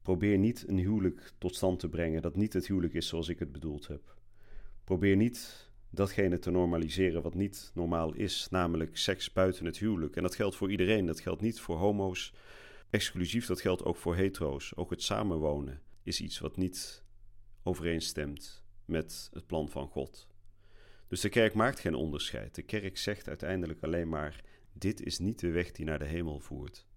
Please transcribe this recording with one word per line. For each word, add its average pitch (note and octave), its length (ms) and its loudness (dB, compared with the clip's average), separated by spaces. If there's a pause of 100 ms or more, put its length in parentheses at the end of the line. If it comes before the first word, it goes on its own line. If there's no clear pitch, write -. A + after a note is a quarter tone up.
"Probeer F#2+ 360 4
niet A2+ 300 2
een F#2+ 100 2
huwelijk F#2+ 600 2
tot F2+ 180 -4
stand F#2 240 2
te E2 100 -4
brengen E2 320 0
dat E2+ 140 -2
niet G#2+ 180 2
het F2+ 140 2
huwelijk E2+ 260 2
is E2 140 0
zoals E2 200 -2
ik E2+ 120 -4
het D2 120 -4
bedoeld D2 360 -8
heb. - 280 -12 (680)
Probeer F#2+ 320 6
niet - 520 2 (220)
datgene F#2+ 500 4
te F2 120 -2
normaliseren E2+ 720 4
wat E2 120 -4
niet G2 400 -4
normaal E2+ 400 0
is, - 360 -2
namelijk E2 480 2
seks - 340 -2
buiten F#2+ 340 4
het E2 120 -2
huwelijk." F#2+ 380 0
En E2+ 80 0
dat F2+ 120 0
geldt G2 200 0
voor G2 160 0
iedereen, G2 340 4
dat D#2+ 140 -2
geldt E2+ 220 -4
niet A2+ 180 0
voor E2+ 180 -4
homo's G2 560 2 (560)
exclusief, G2+ 560 0
dat F2+ 160 0
geldt F#2 220 2
ook - 140 2
voor E2 180 0
hetero's. F2 600 0
Ook E2+ 140 -4
het - 140 -4
samenwonen D#2 760 0 (220)
is D#2+ 180 -4
iets D#2+ 180 -6
wat - 180 -4
niet - 460 -2 (600)
overeenstemt D#2+ 1000 -2 (220)
met D#2+ 480 -2
het - 140 -12
plan D#2 220 0
van C#2 180 -6
God. - 400 -6 (800)
Dus F#2 140 -4
de G#2 80 2
kerk A2 240 6
maakt A#2 260 2
geen D#2+ 160 0
onderscheid. C#2+ 600 -4
De - 60 -8
kerk G2+ 360 -4
zegt - 300 -4
uiteindelijk E2+ 560 -4
alleen E2 260 0
maar: D2+ 340 -4 (300)
"Dit - 280 -2
is - 180 -4
niet G2+ 200 0
de F2 100 0
weg E2+ 220 0
die - 140 -8
naar D2+ 140 -2
de D2 60 -4
hemel D#2 340 -2
voert." C#2+ 580 -12